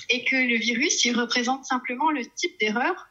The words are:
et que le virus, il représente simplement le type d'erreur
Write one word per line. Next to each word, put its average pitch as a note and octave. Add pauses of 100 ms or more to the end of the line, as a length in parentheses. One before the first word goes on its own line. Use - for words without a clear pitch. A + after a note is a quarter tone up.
et A#3+
que C4
le B3
virus, A#3+
il A#3+
représente A#3+
simplement B3+
le C#4+ (120)
type -
d'erreur A#3+